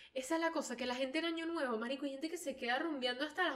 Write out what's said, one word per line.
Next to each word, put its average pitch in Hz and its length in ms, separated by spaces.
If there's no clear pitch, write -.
esa 269 220
es 320 40
la 330 120
cosa, 269 240
que 247 100
la 247 80
gente 262 240
en 320 60
Año 330 220
Nuevo, 302 320
marico, 269 260
hay 277 80
gente 277 180
que 349 80
se 277 180
queda 240 220
rumbeando 269 460
hasta 302 180
las 320 140